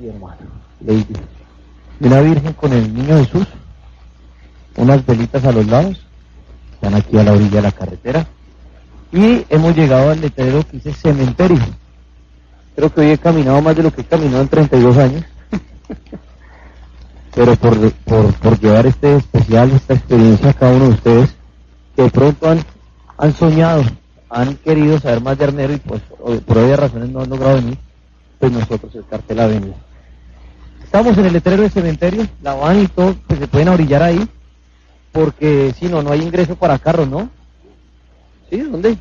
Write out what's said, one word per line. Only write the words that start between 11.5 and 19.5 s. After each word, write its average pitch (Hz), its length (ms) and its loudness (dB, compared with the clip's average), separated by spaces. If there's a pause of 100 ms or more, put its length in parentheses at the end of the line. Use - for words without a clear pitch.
Creo 151 180 0
que 160 80 0
hoy 151 80 4
he 151 80 2
caminado 143 460 0
más 160 120 2
de 165 80 0
lo 156 80 0
que - 100 -8
he - 40 -10
caminado 139 380 0
en 139 40 -4
treinta 151 300 0
y 123 40 4
dos 123 160 4
años. 143 280 0 (240)
<laughs> - 160 -8 (1700)
Pero 120 220 4
por, 110 340 2
por, 107 440 0
por - 240 0
llevar 110 280 2
este 143 300 2
especial, 120 540 0